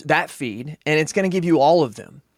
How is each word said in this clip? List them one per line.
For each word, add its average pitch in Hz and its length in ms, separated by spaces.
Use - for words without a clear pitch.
that 151 240
feed, 123 560
and 151 120
it's 156 140
gonna 190 160
give 180 160
you 165 160
all 156 240
of 113 120
them. 123 260